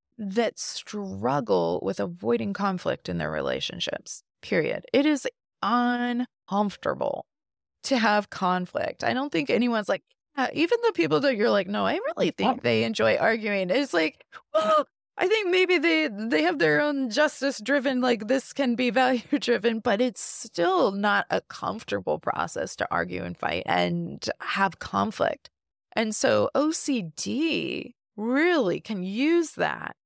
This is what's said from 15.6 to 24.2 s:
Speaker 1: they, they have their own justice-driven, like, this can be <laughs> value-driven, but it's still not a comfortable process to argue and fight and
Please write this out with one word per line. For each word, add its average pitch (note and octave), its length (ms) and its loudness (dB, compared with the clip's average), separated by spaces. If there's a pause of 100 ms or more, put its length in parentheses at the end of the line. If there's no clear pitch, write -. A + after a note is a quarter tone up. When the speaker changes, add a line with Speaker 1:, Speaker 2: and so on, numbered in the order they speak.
Speaker 1:
they, D#4 320 2
they A#3 340 -2
have E4 160 0
their D4+ 220 4
own C#4 280 0
justice-driven, C4+ 920 0
like, A#3 260 0
this C4 240 0
can B3 240 0
be B3 140 2
<laughs> A#3 120 2
value-driven, A#3 760 2
but G#3+ 220 0
it's B3+ 180 0
still E4+ 720 0
not G3+ 380 0
a G3 100 0
comfortable - 800 -4
process - 580 -4
to - 140 -2
argue F2 320 -2
and - 140 -8
fight - 280 -4
and E3+ 600 -2 (140)